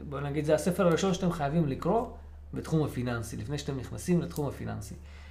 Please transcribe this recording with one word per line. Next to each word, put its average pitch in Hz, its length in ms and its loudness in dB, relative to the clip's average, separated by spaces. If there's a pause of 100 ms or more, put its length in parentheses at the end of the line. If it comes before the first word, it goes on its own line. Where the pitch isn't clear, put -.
בוא 139 100 -6
נגיד, 143 260 -2
זה 156 100 8
הספר 175 320 4
הראשון 175 260 6
שאתם 180 180 2
חייבים 151 360 2
לקרוא 196 400 0 (460)
בתחום 151 300 2
הפיננסי, 120 540 -2
לפני 113 200 -4
שאתם 143 200 -4
נכנסים 143 440 0
לתחום 143 260 -2
הפיננסי. 110 480 -6 (360)